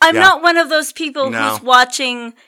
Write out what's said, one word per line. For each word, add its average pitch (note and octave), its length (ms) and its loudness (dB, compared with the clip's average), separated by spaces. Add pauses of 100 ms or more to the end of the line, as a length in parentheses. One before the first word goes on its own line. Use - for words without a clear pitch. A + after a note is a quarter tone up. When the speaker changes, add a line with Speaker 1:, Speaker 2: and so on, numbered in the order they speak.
Speaker 1:
I'm E4 140 4
Speaker 2:
yeah. E4+ 80 0
Speaker 1:
not F4 200 4
one E4+ 140 2
of E4 140 0
those D4+ 220 -2
people C#4 380 -6
Speaker 2:
No. A3+ 200 -2
Speaker 1:
who's G#3+ 120 -8
watching B3 720 0 (160)